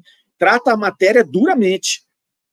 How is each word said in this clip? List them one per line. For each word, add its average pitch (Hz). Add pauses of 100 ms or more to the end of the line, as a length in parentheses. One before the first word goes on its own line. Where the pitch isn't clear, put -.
(380)
"Trata 233
a 220
matéria 185
duramente." 190 (480)